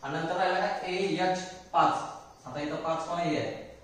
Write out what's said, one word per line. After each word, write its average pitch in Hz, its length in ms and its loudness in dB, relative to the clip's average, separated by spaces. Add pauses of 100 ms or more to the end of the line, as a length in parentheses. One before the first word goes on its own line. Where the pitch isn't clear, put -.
आणि 156 140 -4
नंतर 165 180 -2
राहिला 180 240 2
का 196 280 0
एएच 185 520 2 (340)
पाच. - 200 6 (540)
आता 131 120 -6
इथं 151 160 -4
पाच - 320 -2
पण 165 80 -2
हे 165 220 2
आहे - 460 -6